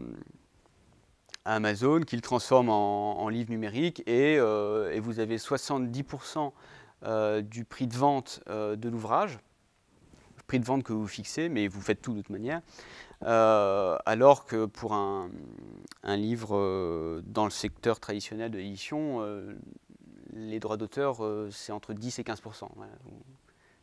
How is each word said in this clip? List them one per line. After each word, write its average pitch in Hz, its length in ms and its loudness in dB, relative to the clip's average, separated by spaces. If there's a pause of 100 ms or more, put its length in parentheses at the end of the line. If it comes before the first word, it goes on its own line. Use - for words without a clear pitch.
(1500)
à 110 100 0
Amazon, 110 460 4
qui 139 140 -4
le 117 60 -2
transforme 123 480 6
en, 104 500 2
en 107 100 0
livre 117 220 -2
numérique, 113 560 -2
et, 139 320 6
euh, 107 520 2
et 95 80 -2
vous 113 200 -4
avez 113 180 0
soixante-dix 131 640 -2
pour 135 220 -10
cent, 147 280 -4 (500)
euh, 107 380 2
du 110 240 -8
prix - 220 -4
de 117 80 -6
vente, 135 520 2
euh, 107 280 -2
de 113 120 -6
l'ouvrage, 117 520 0 (1080)
prix 131 120 2
de 117 60 0
vente 131 180 2
que 113 100 -4
vous 107 140 -2
fixez, 147 420 -4
mais 107 180 2
vous 98 140 -6
faites 101 200 0
tout 123 120 -6
de 104 80 -6
toute - 80 -14
manière, 120 320 -6 (600)
euh, 104 840 6
alors 131 400 8
que 110 200 0
pour 107 280 -6
un, 98 360 -2 (720)
un 101 120 -2
livre, 107 420 -2
euh, 85 680 -2
dans 107 200 2
le 101 60 -2
secteur - 480 -2
traditionnel 110 520 -6
de 107 60 -8
l'édition, 117 640 -6
euh, 101 320 -8 (800)
les 110 260 -6
droits 107 180 -2
d'auteur, 113 460 -2
euh, 107 280 -4
c'est - 200 -12
entre 107 220 -8
dix 113 260 -6
et 120 40 -8
quinze 110 180 -8
pour 110 140 -16
cent. - 200 -14
Voilà. 107 180 -18 (880)